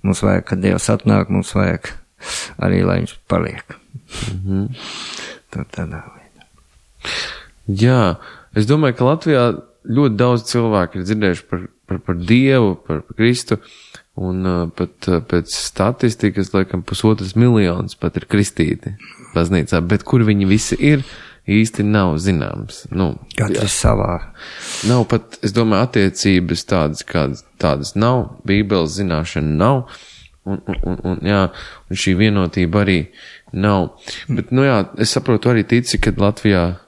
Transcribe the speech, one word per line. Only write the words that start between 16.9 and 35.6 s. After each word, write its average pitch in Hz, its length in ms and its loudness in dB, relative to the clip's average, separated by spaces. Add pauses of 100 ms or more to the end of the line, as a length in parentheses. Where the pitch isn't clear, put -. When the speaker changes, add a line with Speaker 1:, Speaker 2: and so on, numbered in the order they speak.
Speaker 2:
miljonas 98 580 2
pat - 220 -4
ir - 80 -6
kristīti - 680 -2 (340)
baznīcā, 82 540 0
bet 101 200 0
kur 123 220 2
viņi 101 240 2
visi 107 300 2
ir, 139 240 2 (400)
īsti 107 420 2
nav 101 320 2
zināms. 76 680 -4
Nu, 87 240 -2 (180)
Speaker 1:
Katrs 101 320 -2
Speaker 2:
jā. 101 100 0
Speaker 1:
savā. 101 440 0 (680)
Speaker 2:
Nav 120 220 4
pat, - 380 -4
es 101 120 -4
domāju, 110 300 2
attiecības 95 800 0
tādas, 78 400 0
kādas, 69 400 -4 (100)
tādas 71 400 -2
nav, 117 300 0 (160)
Bībeles 95 560 0
zināšana 80 580 -2
nav, 123 300 2 (560)
un, 98 180 -6
un, - 220 -6
un, 87 200 -2
un, 90 200 -4
jā, 98 240 2 (380)
un - 180 -8
šī 92 180 2
vienotība 98 640 2
arī 95 160 4 (520)
nav. 98 420 0 (320)
Bet, - 260 -4
nu 131 160 4
jā, 120 140 4 (140)
es - 200 -2
saprotu, 123 380 2
arī 113 100 4